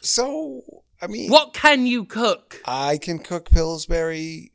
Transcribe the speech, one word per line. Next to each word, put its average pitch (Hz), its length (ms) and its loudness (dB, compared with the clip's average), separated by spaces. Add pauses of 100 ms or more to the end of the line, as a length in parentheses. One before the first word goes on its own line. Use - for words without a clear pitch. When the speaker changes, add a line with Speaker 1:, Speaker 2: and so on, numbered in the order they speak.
Speaker 1:
So, 277 800 -4 (180)
I - 60 -8
mean 214 240 -4
Speaker 2:
What 302 240 6
can 277 320 4
you 247 180 -2
cook? - 580 -4
Speaker 1:
I 139 360 -2
can 170 180 -6
cook 170 320 -6
Pillsbury 160 1040 0